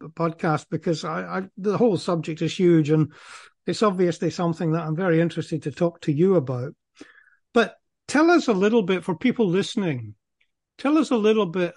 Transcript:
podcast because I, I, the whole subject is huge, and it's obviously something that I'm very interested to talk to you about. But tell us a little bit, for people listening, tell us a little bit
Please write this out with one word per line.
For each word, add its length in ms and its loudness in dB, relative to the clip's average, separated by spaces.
podcast 680 -4
because 320 -4
I, 200 -8
I, 200 -8
the 220 -4
whole 180 2
subject 460 -4
is 120 -4
huge, 360 4
and 200 2
it's 160 -2
obviously 460 0
something 440 -2
that 100 -2
I'm 120 -6
very 240 0
interested 440 -4
to 80 -6
talk 320 -4
to 100 -2
you 220 2
about. 400 -2
But 220 2
tell 240 4
us 180 4
a 40 2
little 300 2
bit, 200 -2
for 140 -4
people 320 0
listening, 640 -2
tell 220 0
us 120 0
a 60 2
little 300 4
bit 300 -4